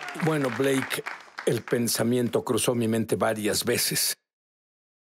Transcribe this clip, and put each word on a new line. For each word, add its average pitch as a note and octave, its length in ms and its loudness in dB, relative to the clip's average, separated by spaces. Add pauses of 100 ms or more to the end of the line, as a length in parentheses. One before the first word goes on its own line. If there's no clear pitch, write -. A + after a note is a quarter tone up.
(260)
Bueno, D3 320 2
Blake, C3+ 440 0 (440)
el A#2+ 160 0
pensamiento A#2+ 840 0
cruzó A#2+ 300 2
mi A#2 140 0
mente A2+ 280 0
varias G#2 480 0
veces. - 540 0 (840)